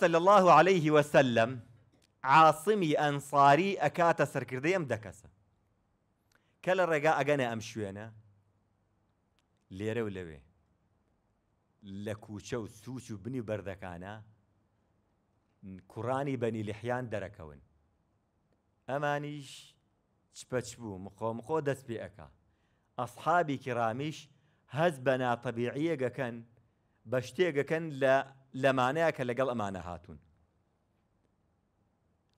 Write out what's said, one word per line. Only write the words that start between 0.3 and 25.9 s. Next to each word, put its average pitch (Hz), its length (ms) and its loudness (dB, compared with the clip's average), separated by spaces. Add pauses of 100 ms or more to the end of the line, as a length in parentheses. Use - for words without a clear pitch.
عليه 175 260 4 (100)
وسلم 131 560 4 (720)
عاصمی 156 680 6 (100)
ئەنصاری 147 840 4
ئەکاتە 160 500 2
سەرکردەی 131 420 -2
ئەم 175 160 -2
دە 110 120 -2
کەسە. - 260 -18 (1300)
کە 175 140 0
لە 185 140 4
ڕێگا 151 280 2
ئەگەنە 139 320 0
ئەم 113 180 -6
شوێنە، 104 380 -10 (1700)
لێرە 110 280 -4
و 104 40 -6
لەوێ، 87 300 -12 (1700)
لە 107 80 -6 (100)
کوچە 104 400 -10
و 98 40 -12
سووچ 120 440 -14
و 104 60 -10
بنی 123 240 -10
و 101 80 -10
بەردەکانە، 95 680 -10 (1800)
کوڕانی 131 500 -6
بەنی 113 280 -4
لحیان 120 440 -8
دەرەکەون. 80 480 -12 (1300)
ئەمانیش 147 640 -6 (840)
چپە - 300 -6
چپوو، 104 380 -12
مخۆ 110 240 -6 (100)
مخۆ 156 180 -4 (100)
دەست - 200 -4
پێ 113 160 -8
ئەکا. 82 240 -18 (720)
ئەسحابی 151 640 0
کرامیش 123 540 -4 (600)
هەز 165 180 0 (100)
بە 135 160 4
ناتەبیعیەکەکەن، 123 1120 -4 (760)